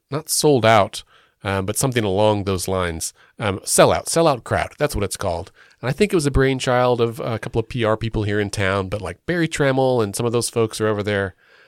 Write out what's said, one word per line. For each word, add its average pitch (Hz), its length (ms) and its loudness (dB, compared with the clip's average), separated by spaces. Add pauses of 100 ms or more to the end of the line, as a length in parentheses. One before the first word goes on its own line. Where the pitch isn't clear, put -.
(100)
not 147 180 -8
Sold 131 380 4
Out, 107 380 4 (400)
um, 98 220 -2
but 101 100 -6
something 120 280 0
along 101 400 2
those 95 220 -2
lines. 87 480 -4 (240)
Um, 98 220 -2
Sellout, 107 460 2
Sellout 156 380 0
Crowd. 82 340 -2
That's 147 180 -2
what 101 80 -2
it's - 120 -6
called. 87 360 -6 (280)
And 117 80 -6
I 135 40 -2
think 208 200 0
it 190 40 2
was 143 100 0
a 131 60 2
brainchild 127 680 2
of 117 200 -2
a 120 180 -4
couple - 220 -4
of - 80 -6
P 117 160 -4
R 107 120 2
people 110 280 -4
here 104 160 -2
in 101 100 -2
town, 98 380 0
but, 101 120 -6
like, 95 260 -12
Barry 165 220 0
Trammell 131 540 2
and 101 120 -2
some 120 120 -2
of 113 60 0
those 120 180 -2
folks 113 300 -2
are 110 80 0
over 104 140 -2
there. 98 320 -2 (340)